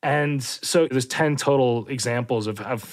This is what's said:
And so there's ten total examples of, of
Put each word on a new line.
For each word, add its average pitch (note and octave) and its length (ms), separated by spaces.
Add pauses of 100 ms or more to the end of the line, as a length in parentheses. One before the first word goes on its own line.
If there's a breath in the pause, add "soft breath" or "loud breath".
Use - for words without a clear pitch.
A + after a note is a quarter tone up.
And D3 400
so - 480
there's B2+ 160
ten D3+ 300
total B2 520
examples A#2+ 580
of, G#2+ 140
of A2 320